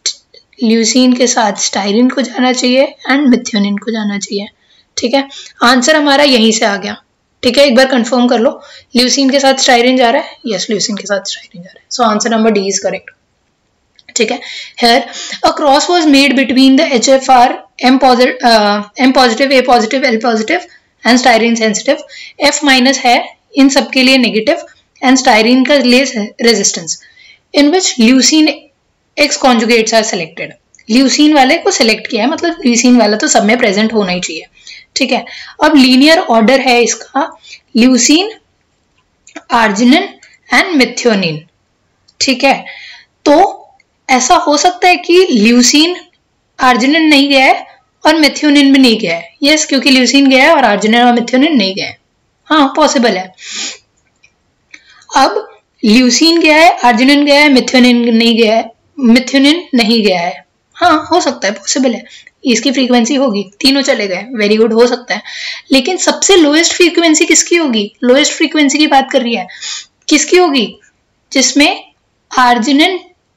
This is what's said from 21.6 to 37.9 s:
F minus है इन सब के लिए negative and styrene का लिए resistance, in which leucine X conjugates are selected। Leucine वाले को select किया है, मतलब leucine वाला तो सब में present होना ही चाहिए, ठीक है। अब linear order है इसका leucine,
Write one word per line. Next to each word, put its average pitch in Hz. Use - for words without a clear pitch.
F 285
minus 262
है 247
इन 269
सब 262
के 254
लिए 262
negative 220
and 262
styrene 247
का 294
लिए 247
resistance, 202
in 294
which 370
leucine 262
X 294
conjugates 226
are 220
selected। 165
Leucine 277
वाले 285
को 381
select 220
किया 214
है, 262
मतलब 330
leucine 240
वाला 208
तो 294
सब 220
में 226
present 220
होना 196
ही 180
चाहिए, 165
ठीक 262
है। 233
अब 311
linear 269
order 233
है 247
इसका -
leucine, 262